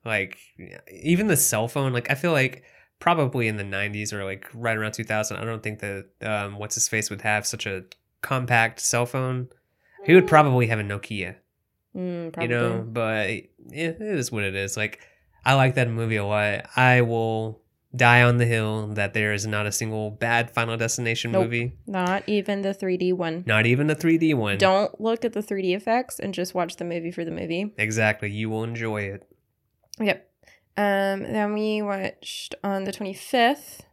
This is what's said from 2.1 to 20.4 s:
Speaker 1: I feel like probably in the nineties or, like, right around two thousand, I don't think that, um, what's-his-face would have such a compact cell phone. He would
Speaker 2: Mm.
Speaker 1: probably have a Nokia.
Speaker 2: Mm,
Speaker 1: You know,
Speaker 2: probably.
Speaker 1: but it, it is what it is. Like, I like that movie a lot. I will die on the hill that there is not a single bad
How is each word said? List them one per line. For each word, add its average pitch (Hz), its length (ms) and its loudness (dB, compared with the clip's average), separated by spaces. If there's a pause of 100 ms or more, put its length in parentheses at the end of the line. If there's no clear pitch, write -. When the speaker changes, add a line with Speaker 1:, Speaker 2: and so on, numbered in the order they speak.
Speaker 1:
I 135 60 0
feel 170 160 0
like 131 320 0 (340)
probably 135 480 2
in 107 100 -2
the 104 60 -6
nineties 104 500 -4
or, 101 120 -6
like, 95 280 -10
right 117 240 -2
around 107 180 -4
two 113 100 -6
thousand, 107 320 -2
I 101 80 -8
don't 113 180 -6
think 107 160 -6
that, 101 280 -8 (160)
um, 104 360 -4
what's-his-face 107 520 -2
would 101 120 -8
have 107 240 0
such - 200 -6
a 95 180 -6 (380)
compact 123 580 0
cell 120 260 0
phone. 127 440 -4 (540)
He 160 100 8
would 185 100 12
Speaker 2:
Mm. 180 40 -2
Speaker 1:
probably 135 380 6
have 110 140 0
a - 20 -2
Nokia. 101 540 -6 (580)
Speaker 2:
Mm, 170 480 -8
Speaker 1:
You 117 60 -2
know, 120 220 0
Speaker 2:
probably. 113 220 -4
Speaker 1:
but 110 380 -2
it, - 200 -8 (200)
it 165 300 -4
is 190 320 -4
what 107 100 -2
it 98 140 -2
is. 98 200 -4
Like, 107 220 -4 (460)
I 131 100 6
like 135 200 6
that 123 160 2
movie 113 260 -2
a 101 80 0
lot. 104 420 0 (100)
I 127 240 8
will 113 640 0 (320)
die 123 280 8
on 120 160 6
the 120 80 4
hill 110 480 0
that 101 180 -2
there 107 200 0
is 104 120 -2
not 104 220 -2
a 104 60 -2
single 110 400 -4
bad 117 400 0